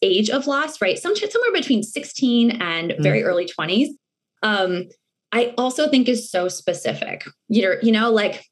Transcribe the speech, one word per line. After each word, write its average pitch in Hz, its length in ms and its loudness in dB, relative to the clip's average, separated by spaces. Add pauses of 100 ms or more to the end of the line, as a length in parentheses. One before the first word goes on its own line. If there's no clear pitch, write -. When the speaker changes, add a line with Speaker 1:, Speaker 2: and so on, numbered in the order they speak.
Speaker 1:
age 196 280 2
of 269 160 -2
loss, 294 360 -2
right? 220 180 0
Some, 392 160 -2
somewhere 453 380 0
between 262 300 2
sixteen 240 680 0
and 170 400 -4
Speaker 2:
Mm. - 100 -4
Speaker 1:
very - 220 2
early 175 240 0
twenties. 180 480 0 (460)
Um, 185 480 0 (420)
I 240 260 0
also 254 320 0
think 254 200 4
is 233 200 -2
so 180 200 -2
specific. - 720 -6 (240)
You're, 196 340 2
you 226 120 4
know, 226 180 2
like, 208 400 0